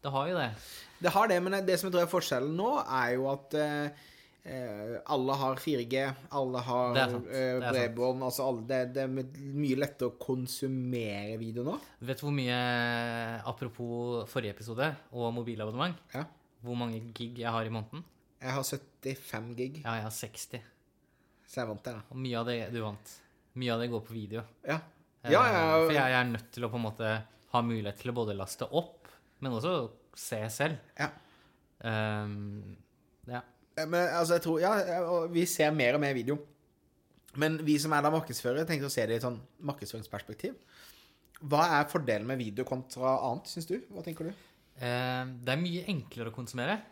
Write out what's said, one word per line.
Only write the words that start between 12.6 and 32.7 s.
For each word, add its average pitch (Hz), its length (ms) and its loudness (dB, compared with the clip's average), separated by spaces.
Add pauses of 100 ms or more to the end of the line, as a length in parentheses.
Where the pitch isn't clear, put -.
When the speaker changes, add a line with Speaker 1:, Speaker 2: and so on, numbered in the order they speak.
Speaker 1:
apropos 120 840 -4
forrige 107 240 -2
episode 117 340 -2 (220)
og 117 220 -2
mobilabonnement, 117 640 -2 (180)
Speaker 2:
Ja. 139 100 -4 (400)
Speaker 1:
hvor 120 120 -4
mange 117 240 -2 (140)
gig 120 240 -10
jeg 117 140 -4
har 113 140 0
i 113 40 -6
måneden? 113 340 -6 (380)
Speaker 2:
Jeg 131 100 -6
har 135 120 -2
syttifem 123 920 -8
gig. 131 280 -6
Speaker 1:
Ja, 117 120 -2
jeg 110 80 -4
har 107 80 -4
seksti. - 480 -10 (880)
Speaker 2:
Så - 140 -8
jeg 117 60 -4
vant 107 160 -8
det, 123 100 -10
da. 107 80 -10 (100)
Speaker 1:
Og 127 60 -10
mye 127 220 -2
av 117 60 0
det, 117 280 -4
du 117 80 -2
vant. 107 380 -8 (360)
Mye 127 160 0
av 113 80 2
det 120 120 0
går 113 120 -2
på 113 80 -16
video. 110 320 -6 (240)
Speaker 2:
Ja. 156 140 0 (420)
Speaker 1:
Eh, 120 80 2
Speaker 2:
Ja, 185 160 10
ja, 226 60 4
ja. 160 320 6
Speaker 1:
for 160 80 4
jeg, 135 180 6
jeg 127 80 6
er 123 120 2
nødt 110 200 -6
til 120 120 -6
å 117 60 0
på 117 60 -4
en 120 80 0
måte 110 400 0 (300)
ha 123 80 4
mulighet 110 360 0
til 123 140 -4
å 117 40 -4
både 107 200 0
laste - 380 -6
opp, - 340 -2 (320)
men 135 140 -2
også 139 360 0 (240)
se - 360 -6
selv. 147 260 0 (240)
Speaker 2:
Ja. 147 80 0 (760)
Speaker 1:
Ehm, 104 920 -4 (520)